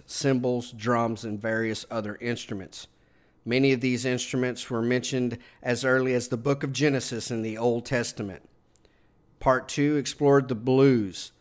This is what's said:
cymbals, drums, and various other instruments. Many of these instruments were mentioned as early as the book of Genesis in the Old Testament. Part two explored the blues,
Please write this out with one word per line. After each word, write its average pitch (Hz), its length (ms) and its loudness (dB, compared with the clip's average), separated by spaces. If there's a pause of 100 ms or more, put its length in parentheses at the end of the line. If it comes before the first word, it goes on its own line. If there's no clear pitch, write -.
cymbals, 123 680 0
drums, 113 520 0
and 107 140 -6
various 110 520 -2
other 104 320 -4
instruments. 110 680 -8 (560)
Many 131 300 4
of 120 80 0
these 127 240 0
instruments 127 640 -2
were 113 120 -2
mentioned 123 560 0 (240)
as 123 220 -2
early 131 300 2
as 120 140 -2
the 123 100 -2
book 139 260 -2
of 139 80 -4
Genesis 127 580 0
in 113 120 -2
the 110 160 -6
Old 120 260 2
Testament. 117 640 -4 (920)
Part 127 280 2
two 147 280 0
explored 139 520 4
the 127 80 -2
blues, 123 840 4